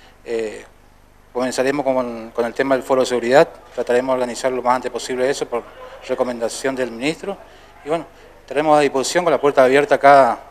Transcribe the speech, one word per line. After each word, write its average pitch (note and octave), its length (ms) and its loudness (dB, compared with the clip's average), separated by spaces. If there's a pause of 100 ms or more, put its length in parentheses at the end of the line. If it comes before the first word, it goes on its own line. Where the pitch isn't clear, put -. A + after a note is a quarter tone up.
(260)
eh, A2+ 400 -8 (640)
comenzaremos C3 520 -2
con, A#2+ 480 -4
con A#2 140 -2
el A2+ 80 -6
tema C3+ 220 0
del B2 80 -2
foro C3 180 0
de A#2+ 60 0
seguridad, B2 400 2 (260)
trataremos B2 400 0
de B2+ 80 -2
organizar B2 300 -4
lo B2+ 100 -6
más B2 140 2
antes B2+ 160 -6
posible B2+ 380 -4
eso C#3+ 180 -4
por A#2 160 -6 (440)
recomendación B2 680 -4
del B2+ 160 -4
ministro D#3+ 460 -8 (460)
y, C#3+ 60 -10
bueno, D#3 160 -4 (360)
estaremos D3+ 360 0
a D3 40 4
disposición C3+ 420 0
con E3+ 80 2
la C3 80 2
puerta C#3 240 4
abierta C#3 320 4
acá C3+ 440 6 (120)